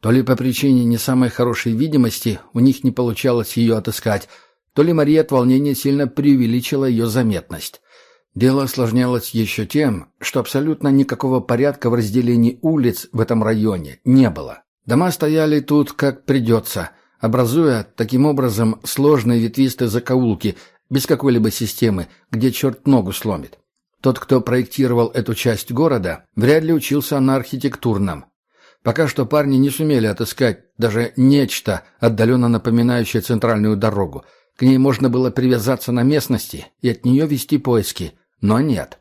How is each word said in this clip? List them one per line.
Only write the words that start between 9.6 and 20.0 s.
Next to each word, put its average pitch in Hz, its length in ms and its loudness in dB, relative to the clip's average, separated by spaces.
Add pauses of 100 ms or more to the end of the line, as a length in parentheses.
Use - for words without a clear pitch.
тем, 117 540 -2
что - 220 -4
абсолютно 147 480 -2
никакого 135 500 2
порядка 127 500 -2
в 113 40 0
разделении 120 680 2
улиц 147 520 0
в 113 80 -2
этом 113 220 0
районе 107 600 -2
не 131 260 6
было. 76 340 -12 (220)
Дома 156 260 2
стояли 151 500 0
тут 143 320 0
как 139 320 -4
придется – 113 680 0 (300)
образуя 123 640 2 (120)
таким 127 300 0
образом 117 580 0
сложные 127 560 2
ветвистые 123 480 0
закоулки 117 680 0 (320)